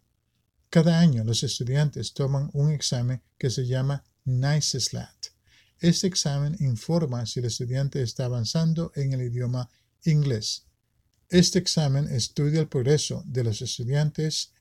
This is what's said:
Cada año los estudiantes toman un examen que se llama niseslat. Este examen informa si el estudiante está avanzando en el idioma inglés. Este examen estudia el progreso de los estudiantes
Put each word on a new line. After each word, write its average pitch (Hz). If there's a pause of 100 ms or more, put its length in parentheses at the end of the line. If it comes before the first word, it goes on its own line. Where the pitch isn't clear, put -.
(680)
Cada 165
año 139
los 113
estudiantes 131
toman 139
un 143
examen 127 (140)
que 135
se 123
llama 131 (220)
niseslat. 131 (520)
Este 170
examen 147
informa 127
si -
el 120
estudiante 131
está 123
avanzando 160
en 139
el 127
idioma 123 (340)
inglés. 139 (640)
Este 180
examen 147
estudia 147
el 151
progreso 131
de 127
los 110
estudiantes 147